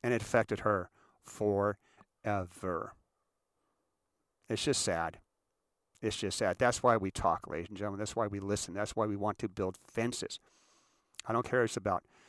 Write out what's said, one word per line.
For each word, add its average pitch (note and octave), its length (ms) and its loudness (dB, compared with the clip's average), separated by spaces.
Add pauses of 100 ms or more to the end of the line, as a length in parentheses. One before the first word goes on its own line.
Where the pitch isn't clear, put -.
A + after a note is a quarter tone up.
And A#2+ 120 2
it A2+ 80 0
affected A2+ 380 2
her G2 300 0 (340)
forever. G2+ 1700 -2 (1500)
It's - 160 -2
just - 180 2
sad. E2 380 -2 (800)
It's G#2+ 140 0
just G2 200 -2
sad. F#2 220 2
That's B2 240 2
why A#2 160 6
we F#2+ 120 0
talk, - 360 0
ladies F2 220 -6
and G#2 80 -12
gentlemen. G2 240 -4
That's G#2+ 160 -4
why A2+ 100 2
we G2+ 120 -4
listen. G2 360 -2
That's G#2 220 -4
why A2 100 2
we G#2 100 -2
want G2+ 220 -2
to A2 100 -4
build F#2 380 -4
fences. - 540 -4 (840)
I A2+ 80 -2
don't A#2+ 160 0
care B2 140 4
if A2+ 80 2
it's - 60 -6
about, G2 280 0 (240)